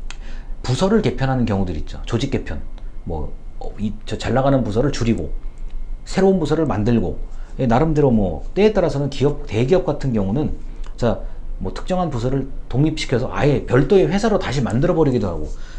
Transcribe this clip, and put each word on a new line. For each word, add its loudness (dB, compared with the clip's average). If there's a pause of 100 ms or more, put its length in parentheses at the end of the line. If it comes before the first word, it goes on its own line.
(640)
부서를 2
개편하는 0
경우들 0
있죠. -6
조직 -2
개편. -2 (420)
뭐, -4 (260)
어, -6
이, -4 (120)
저 -6
잘 -2
나가는 2
부서를 2
줄이고 0 (760)
새로운 2
부서를 0
만들고, 2 (420)
예, 0
나름대로 4
뭐 2 (100)
때에 4
따라서는 2
기업, 0
대기업 2
같은 -2
경우는, 0 (420)
자, 0 (360)
뭐 -4
특정한 -2
부서를 -2 (200)
독립시켜서 0
아예 2
별도의 6
회사로 2
다시 -2
만들어버리기도 2
하고, -2 (320)